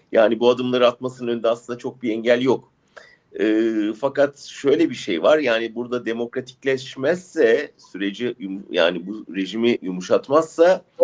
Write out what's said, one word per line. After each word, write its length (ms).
Yani 280
bu 100
adımları 360
atmasının 420
önünde 200
aslında 300
çok 240
bir 80
engel 320
yok. 300
E, 600
fakat 380
şöyle 520
bir 40
şey 280
var, 160
yani 360
burada 320
demokratikleşmezse, 1600
süreci 460
yum-, 320
yani 360
bu 200
rejimi 460
yumuşatmazsa, 1000